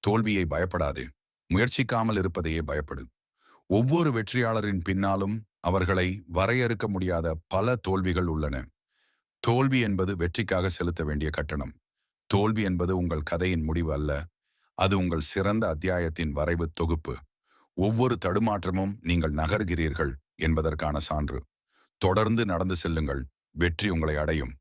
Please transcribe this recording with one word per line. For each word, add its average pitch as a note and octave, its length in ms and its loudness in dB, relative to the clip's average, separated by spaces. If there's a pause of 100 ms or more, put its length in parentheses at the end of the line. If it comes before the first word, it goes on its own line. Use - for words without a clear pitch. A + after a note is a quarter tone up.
தோல்வியை G#2 420 2
பயப்படாதே. D2+ 600 -2 (440)
முயற்சிக்காமல் A2+ 720 2
இருப்பதையே E2+ 420 -2
பயப்படு. C#2+ 420 -6 (680)
ஒவ்வொரு C3+ 420 4
வெற்றியாளரின் A2+ 720 0
பின்னாலும் G2 540 0 (260)
அவர்களை F#2 460 2 (260)
வரையறுக்க A2+ 540 0
முடியாத F2+ 400 0 (200)
பல A2 280 0
தோல்விகள் F#2 560 0
உள்ளன. D2+ 240 -2 (880)
தோல்வி C3 360 4
என்பது G2 360 0
வெற்றிக்காக F2+ 540 0
செலுத்த E2+ 340 -2
வேண்டிய D2+ 260 -2
கட்டணம். D2 440 -6 (560)
தோல்வி G#2+ 340 2
என்பது F2+ 340 0
உங்கள் D#2+ 340 -2
கதையின் E2+ 340 0
முடிவு D#2+ 280 0
அல்ல. D2 180 -2 (680)
அது G2 200 4
உங்கள் E2+ 320 0
சிறந்த G#2 400 0
அத்தியாயத்தின் E2 640 -2
வரைவு E2 400 0
தொகுப்பு. D#2+ 420 -2 (640)
ஒவ்வொரு A2+ 380 2
தடுமாற்றமும் F#2+ 840 0
நீங்கள் E2 320 0
நகர்கிறீர்கள் D#2+ 800 0 (240)
என்பதற்கான D#2 600 0
சான்று. C#2+ 400 -4 (600)
தொடர்ந்து G#2+ 440 4
நடந்து F#2 300 0
செல்லுங்கள். D2+ 480 -2 (320)
வெற்றி F2 340 0
உங்களை D#2 260 0
அடையும். D2+ 460 -2